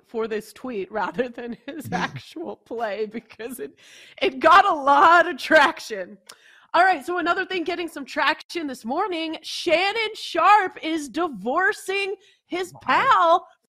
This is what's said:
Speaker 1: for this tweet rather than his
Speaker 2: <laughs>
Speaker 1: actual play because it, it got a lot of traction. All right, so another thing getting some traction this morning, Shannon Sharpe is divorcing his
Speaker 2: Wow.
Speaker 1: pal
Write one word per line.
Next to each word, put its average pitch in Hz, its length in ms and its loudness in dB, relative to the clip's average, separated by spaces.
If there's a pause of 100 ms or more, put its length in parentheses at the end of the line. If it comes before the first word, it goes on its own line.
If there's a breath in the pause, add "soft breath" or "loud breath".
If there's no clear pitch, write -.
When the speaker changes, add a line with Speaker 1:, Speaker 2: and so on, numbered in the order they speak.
Speaker 1:
for 226 220 -6
this 214 240 -8
tweet 220 360 -10
rather 208 380 -4
than 240 380 -12
his 294 240 -12
Speaker 2:
<laughs> - 20 -14
Speaker 1:
actual - 640 -8
play 220 500 -6
because 226 540 -12
it, - 160 -12 (460 loud breath)
it 262 180 -2
got 339 260 6
a 392 80 2
lot 294 540 6
of 349 100 -4
traction. 226 800 2 (560 loud breath)
All 339 120 6
right, 330 200 2
so 359 120 -4
another 349 280 -2
thing 370 200 -6
getting 349 240 -6
some 277 160 -12
traction 302 600 -4
this 262 200 -10
morning, 320 560 -4
Shannon 403 720 -2
Sharpe 370 680 2
is 311 280 -6
divorcing 359 1040 -4 (300 soft breath)
his 359 280 -8
Speaker 2:
Wow. - 80 -20
Speaker 1:
pal 349 680 2 (220 loud breath)